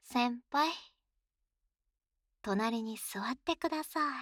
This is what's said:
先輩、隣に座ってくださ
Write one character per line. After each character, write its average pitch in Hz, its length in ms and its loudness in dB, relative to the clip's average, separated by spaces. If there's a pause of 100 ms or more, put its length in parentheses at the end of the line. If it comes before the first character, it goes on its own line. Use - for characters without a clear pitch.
先 240 380 0 (100)
輩、 302 220 4 (1700)
隣 226 400 2
に 220 160 -6
座 - 240 -6
っ 247 140 -2
て - 200 -2
く 330 120 -2
だ 311 160 -2
さ - 160 -4 (220)